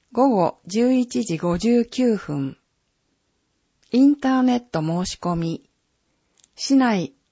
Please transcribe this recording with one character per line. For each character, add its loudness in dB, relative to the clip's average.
午 2
後 0
十 0
一 -2
時 -4
五 -2
十 2
九 0
分。 -8
イ 4
ン 4
タ 0
ー 2
ネ 2
ッ -4
ト -6
申 -2
し -10
込 -4
み。 -6
市 0
内 0